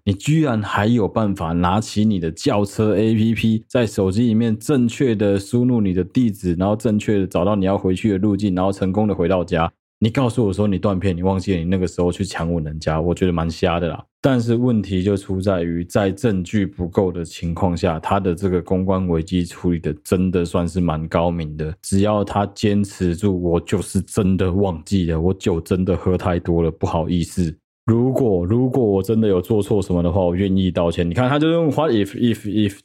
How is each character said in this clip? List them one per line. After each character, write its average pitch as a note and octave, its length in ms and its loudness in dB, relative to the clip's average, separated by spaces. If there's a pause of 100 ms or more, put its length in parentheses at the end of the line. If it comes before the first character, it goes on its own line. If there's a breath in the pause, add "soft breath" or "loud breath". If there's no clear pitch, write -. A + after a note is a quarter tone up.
你 G2+ 100 0
居 D3+ 300 2
然 A#2 180 0
还 G2+ 240 0
有 A2+ 220 2
办 G#2 260 0
法 E2+ 180 -4
拿 F2 300 2
起 G#2+ 240 -2
你 G#2 140 2
的 E2 100 -2
轿 G#2 340 0
车 G#2+ 320 0
A A2 200 2
P A2+ 180 2
P， A2 340 0
在 A#2+ 200 0
手 G2 240 0
机 A#2 160 2
里 A2 80 2
面 A2+ 240 2
正 B2 280 2
确 A#2 280 0
的 G2+ 240 2
输 A#2+ 260 0
入 B2 160 2
你 F#2+ 140 0
的 F2+ 80 0
地 A#2 260 0
址， F#2+ 300 -2
然 F#2+ 100 2
后 G#2+ 60 2
正 G#2+ 240 0
确 G#2 180 0
的 G2 80 0
找 F2 180 -2
到 G#2 120 2
你 F#2+ 100 0
要 G2 100 2
回 F#2+ 200 0
去 G#2+ 160 0
的 F#2+ 80 0
路 G2+ 180 2
径， G2 160 0
然 F2+ 100 0
后 G2 80 2
成 G2 200 -2
功 G#2+ 160 0
的 G2 80 0
回 F#2 120 0
到 F2+ 160 2
家。 E2 280 0 (280)
你 A2+ 120 2
告 B2+ 180 0
诉 A2+ 160 0
我 G2 80 0
说 G#2 140 0
你 G2 100 0
断 G2 220 0
片， F2+ 180 0
你 F2 60 -4
忘 F#2+ 160 2
记 F#2+ 160 -2
了 - 20 -2
你 E2 80 -4
那 F#2 100 0
个 F#2 120 0
时 - 120 -6
候 F2 120 2
去 G2 120 -4
强 E2+ 300 -4
吻 E2 100 -2
人 D#2 160 -8
家， D#2 220 -2
我 E2+ 140 0
觉 F#2+ 100 0
得 F2+ 60 2
蛮 E2 180 -2
瞎 E2+ 300 0
的 E2+ 80 -2
啦。 - 160 -8 (180)
但 C3 180 2
是 A#2 160 0
问 A#2+ 240 2
题 F#2+ 220 -2
就 G2+ 160 2
出 F#2+ 240 -4
在 F#2 220 0
于， E2+ 220 -2
在 G2 260 0
证 F#2+ 320 0
据 G2 240 0
不 F2 200 -6
够 F#2 240 0
的 E2+ 140 -6
情 E2+ 300 -6
况 F2 200 0
下， E2 240 0
他 G2 200 0
的 F#2 160 0
这 F#2+ 120 -4
个 F2+ 140 0
公 F#2 240 -2
关 F#2 220 0
危 E2 160 0
机 F2 200 -2
处 F2 280 -4
理 F2 80 0
的 D#2 120 -4 (120)
真 F#2 260 0
的 F2 160 0
算 F2 220 -2
是 E2+ 120 -4
蛮 D#2+ 280 -2
高 E2+ 240 0
明 D#2 260 -6
的。 D#2 240 -6
只 G2 200 0
要 G#2 220 0
他 G2+ 300 -2
坚 G2+ 300 0
持 F2+ 320 -2
住 F#2 260 -2
，“我 E2+ 200 0
就 F#2+ 200 -4
是 - 200 -4
真 F#2+ 360 0
的 F#2 140 0
忘 F#2 340 -2
记 F#2 240 0
了， D#2+ 100 0
我 F2+ 140 0
酒 F#2 260 -2
真 F#2 240 -2
的 F#2 140 0
喝 F#2 180 0
太 F2+ 220 -2
多 E2+ 240 0
了， E2 80 2
不 - 160 -4
好 E2 240 -2
意 F2 140 0
思。 D#2+ 320 -2 (320)
如 A#2+ 260 2
果， G#2 320 2
如 B2 240 2
果 B2+ 140 2
我 G2 180 4
真 A2 180 0
的 A2 80 2
有 F#2 140 2
做 G#2 220 0
错 G2+ 180 0
什 F2+ 100 -6
么 F2 120 2
的 F2 80 2
话， F#2+ 100 2
我 F2 140 2
愿 F#2+ 200 0
意 F#2 140 2
道 E2+ 220 0
歉。” E2+ 180 -2
你 E2+ 60 -4
看， B2+ 120 2
他 C#3+ 120 2
就 D#3 100 2
用 E3 220 2
“what D3 180 0
if, G#2 260 0
if, A2+ 300 0
if”， G#2 400 -2